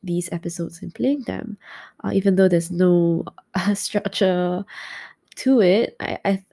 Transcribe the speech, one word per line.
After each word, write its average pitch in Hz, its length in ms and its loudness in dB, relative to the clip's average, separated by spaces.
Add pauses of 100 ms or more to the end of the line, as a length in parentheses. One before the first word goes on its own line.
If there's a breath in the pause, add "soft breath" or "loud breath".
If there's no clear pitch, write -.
these 175 260 -2
episodes 170 520 -8
and 170 120 -12
playing 269 280 -2
them, - 360 -8 (460 loud breath)
uh, 202 80 -2
even 196 240 2
though 190 120 6
there's 170 220 0
no, 175 540 2 (160)
<laughs> - 140 -20
uh, 196 200 0
structure 185 920 -2 (720 loud breath)
to 254 240 4
it. 196 380 4
I, - 260 -6
I, 190 280 0